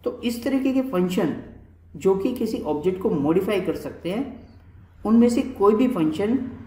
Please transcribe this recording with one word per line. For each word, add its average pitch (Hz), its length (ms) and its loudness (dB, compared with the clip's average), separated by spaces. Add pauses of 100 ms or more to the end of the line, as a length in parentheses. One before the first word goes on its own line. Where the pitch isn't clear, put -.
तो - 180 -6
इस 233 220 -4
तरीके 269 300 0
के 262 80 2
function 180 600 -2 (520)
जो 190 200 2
कि 233 180 -2
किसी 226 280 -4
object 151 400 -2
को 220 80 0
modify 180 520 2
कर 160 140 -2
सकते - 360 -8
हैं, - 360 -8 (580)
उनमें 233 240 6
से - 120 0
कोई 208 340 4
भी 254 120 4
function 196 640 0 (140)